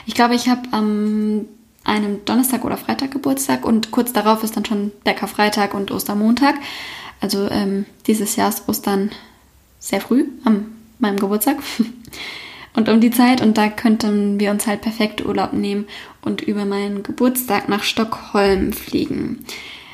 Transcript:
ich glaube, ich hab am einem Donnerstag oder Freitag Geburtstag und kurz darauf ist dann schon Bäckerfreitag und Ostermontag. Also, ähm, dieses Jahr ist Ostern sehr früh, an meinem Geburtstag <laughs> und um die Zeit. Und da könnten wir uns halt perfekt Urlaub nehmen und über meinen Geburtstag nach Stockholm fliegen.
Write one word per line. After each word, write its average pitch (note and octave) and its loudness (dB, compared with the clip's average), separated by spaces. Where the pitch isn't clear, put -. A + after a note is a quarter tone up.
ich A3 -8
glaube, A#3+ 4
ich B3 2
hab B3 0
am G#3+ 0
einem G#3 -2
Donnerstag A#3 2
oder - -2
Freitag B3 -4
Geburtstag C4+ -2
und A3 2
kurz A#3+ 0
darauf G#3+ 2
ist A3 -4
dann G#3 -2
schon G3+ -2
Bäckerfreitag G#3 0
und G3 -4
Ostermontag. G#3+ 2
Also, G3 -2
ähm, G3 0
dieses G#3+ 2
Jahr G3+ 2
ist - -6
Ostern G3+ 0
sehr G3 -4
früh, C4 2
an G#3+ 2
meinem G3+ 0
Geburtstag G#3+ 0
<laughs> - -14
und A3 2
um A3 6
die A#3 6
Zeit. B3 4
Und G#3+ 4
da G#3+ 4
könnten G#3 2
wir G#3 2
uns G3+ 0
halt G#3 -2
perfekt G#3+ -2
Urlaub G3+ 0
nehmen G3+ -2
und G3+ -4
über G#3 -2
meinen G3+ -2
Geburtstag - 0
nach G#3 0
Stockholm G3+ 0
fliegen. - -4